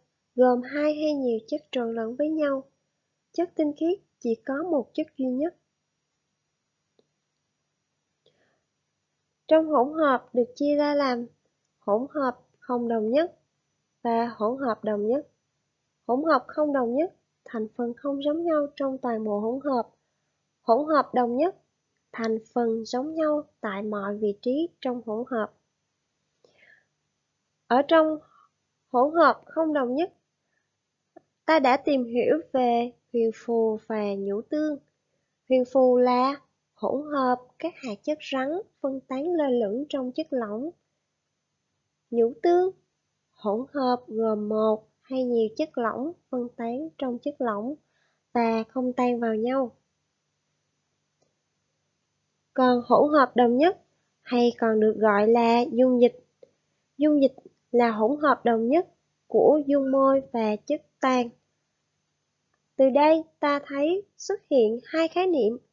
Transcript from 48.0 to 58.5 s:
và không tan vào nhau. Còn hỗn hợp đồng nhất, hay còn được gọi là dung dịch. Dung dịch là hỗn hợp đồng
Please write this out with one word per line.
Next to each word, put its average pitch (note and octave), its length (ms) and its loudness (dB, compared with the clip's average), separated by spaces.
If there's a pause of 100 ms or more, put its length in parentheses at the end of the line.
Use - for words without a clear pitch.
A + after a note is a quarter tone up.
và A3+ 360 0
không B3+ 240 -4
tan B3 260 0
vào A3+ 160 -2
nhau. B3 360 -2 (2750)
Còn B3 320 2
hỗn C#4+ 280 4
hợp C4+ 220 4
đồng A#3+ 220 4
nhất, E4+ 240 2 (400)
hay A#3+ 380 0
còn A3 200 2
được G#3+ 200 4
gọi G#3 280 4
là A#3 340 4 (100)
dung B3 300 4
dịch. - 240 2 (720)
Dung D4 240 4
dịch C4+ 140 2 (360)
là A#3+ 200 4
hỗn A3 300 0
hợp C4+ 220 2
đồng A#3 240 0